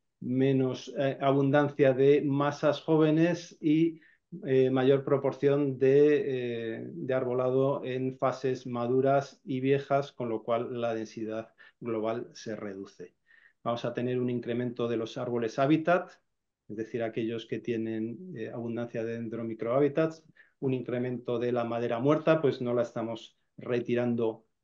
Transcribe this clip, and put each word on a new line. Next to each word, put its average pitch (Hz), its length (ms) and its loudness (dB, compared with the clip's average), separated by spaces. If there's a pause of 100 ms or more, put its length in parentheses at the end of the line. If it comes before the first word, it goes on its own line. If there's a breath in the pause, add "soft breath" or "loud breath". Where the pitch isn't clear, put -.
(200)
menos, 131 760 0
eh, 139 240 0
abundancia 139 720 4
de 139 260 6
masas 143 640 0
jóvenes 160 800 2
y, 160 380 2 (440 loud breath)
eh, 131 240 4
mayor 131 360 4
proporción 139 760 0
de, 131 960 4
eh, 120 100 -10
de 131 280 -4
arbolado 127 680 0
en 127 360 -4
fases 131 480 -2
maduras 131 760 0
y 131 180 -6
viejas, 139 520 0
con 123 160 -6
lo 110 140 -4
cual 120 400 -2
la 117 100 -2
densidad 110 600 -8 (260 loud breath)
global 113 540 -4
se 110 220 -10
reduce. 98 580 -12 (480 soft breath)
Vamos 120 240 -4
a - 80 -6
tener 127 260 -2
un 123 80 0
incremento 120 580 -4
de 117 120 -2
los 113 180 -8
árboles 120 420 -4
hábitat, 160 520 2 (580)
es 104 80 -12
decir, 113 260 -6
aquellos 113 440 -4
que 117 120 -6
tienen, 113 800 -6
eh, 113 140 -10
abundancia 117 540 -6
de 117 100 -6
dendromicrohábitats, 117 1080 -2 (360 soft breath)
un 135 120 0
incremento 123 680 -4
de 120 140 0
la 120 120 0
madera 117 340 -2
muerta, 151 420 4
pues 131 200 2
no 120 140 -2
la 120 80 2
estamos 113 540 -8 (200)
retirando 120 920 -2 (180)